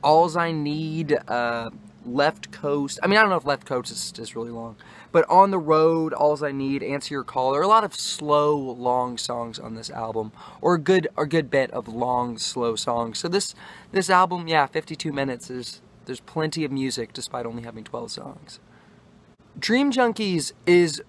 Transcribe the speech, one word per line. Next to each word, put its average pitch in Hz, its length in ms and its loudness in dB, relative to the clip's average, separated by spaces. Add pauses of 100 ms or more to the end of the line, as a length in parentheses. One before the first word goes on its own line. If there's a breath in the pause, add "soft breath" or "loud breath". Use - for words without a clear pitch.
All's 160 340 4
I 170 140 0
Need, 156 640 -2 (120)
uh, 117 420 -2 (340)
Left 143 460 -2
Coast. 143 540 -4
I - 20 2
mean, 202 120 4
I - 20 6
don't 214 100 4
know 185 60 2
if 139 100 -2
Left 139 180 -2
Coast 123 280 -4
is, - 260 -10
is 113 160 -12
really 117 160 -8
long, 117 240 -10 (380 loud breath)
but 160 180 6
On 196 220 8
the 185 80 0
Road, 160 520 4
All's 151 300 2
I 143 80 -2
Need, 135 320 -4
Answer 139 320 -6
Your 135 80 -4
Call. 131 300 0
There 143 80 2
are 175 40 2
a 190 40 2
lot 220 160 6
of 185 100 -8
slow, 147 640 2
long 123 600 -2
songs 117 440 -8
on 113 160 -10
this - 140 -12
album, 113 420 -6 (280 loud breath)
or 170 140 4
a 165 60 2
good, 180 260 4 (100)
a 151 80 0
good 151 280 0
bit 135 180 2
of 113 160 -6
long, 123 500 -2
slow 117 380 -4
songs. 117 460 -4
So 175 80 -6
this, 196 260 -2 (380 loud breath)
this 190 180 0
album, 180 380 2
yeah, 151 180 4
fifty-two 156 460 -6
minutes 135 380 -4
is, 127 320 -12 (240)
there's 127 120 -10
plenty 156 460 -4
of 135 80 -4
music 131 400 -4
despite 120 340 -10
only 117 160 -10
having 113 220 -14
twelve 120 260 -10
songs. - 480 -16 (1000 soft breath)
Dream 254 340 2
Junkies 214 600 0 (120)
is 175 440 6